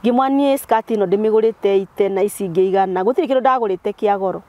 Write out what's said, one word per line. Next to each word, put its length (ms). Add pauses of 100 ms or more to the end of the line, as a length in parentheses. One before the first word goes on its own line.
Ngĩmwĩra, 320
Niĩ 220
skirt 320
ĩno 160
ndĩmĩgũrĩte 760
ite 260
na 140
ici 260
ingĩ 200
igana. 340
Gũtirĩ 260
kĩndũ 120
ndagũrĩte 520
kĩa 260
goro. 300